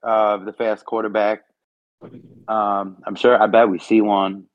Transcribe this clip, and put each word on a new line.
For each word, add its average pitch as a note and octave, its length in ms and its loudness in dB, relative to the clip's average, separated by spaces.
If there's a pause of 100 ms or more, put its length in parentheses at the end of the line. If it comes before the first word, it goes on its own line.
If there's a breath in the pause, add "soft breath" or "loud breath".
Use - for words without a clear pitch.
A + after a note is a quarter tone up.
uh, A2 340 0
the G2+ 140 -12
fast A2 320 -6
quarterback. G#2+ 600 -4 (1040)
Um, G2+ 560 -4
I'm G2+ 100 -10
sure, A#2+ 260 4
I G#2+ 60 4
bet A2+ 220 4
we F2+ 100 -4
see A2+ 220 2
one G2 540 -2